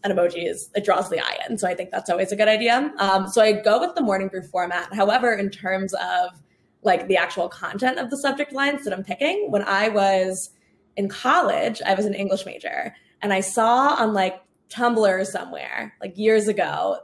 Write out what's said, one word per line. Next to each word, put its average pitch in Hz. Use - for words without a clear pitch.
an 202
emoji 175
is, -
it 202
draws 180
the 170
eye -
in. 220
So 190
I 180
think 180
that's -
always 190
a 202
good 208
idea. 233
Um, 190
so 220
I 214
go 214
with 349
the 339
Morning 196
Brew 185
format. 175
However, 226
in 202
terms 190
of, 180
like, 180
the 185
actual 175
content 233
of 254
the 277
subject 277
lines 277
that 196
I'm 190
picking, 381
when 202
I 202
was 190
in 196
college, 247
I 196
was 208
an 202
English 196
major, -
and 202
I 190
saw 240
on, 220
like, 190
Tumblr 220
somewhere, -
like, 190
years 214
ago, 180